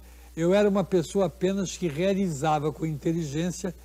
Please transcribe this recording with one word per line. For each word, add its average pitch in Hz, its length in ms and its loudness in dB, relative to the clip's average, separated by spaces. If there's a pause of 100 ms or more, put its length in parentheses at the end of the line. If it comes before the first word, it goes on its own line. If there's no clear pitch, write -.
(340)
eu 170 200 2
era 208 140 6
uma 196 140 2
pessoa 180 440 0
apenas 185 500 -2
que 180 100 -4
realizava 156 840 0
com 160 140 -6
inteligência 165 880 -4 (100)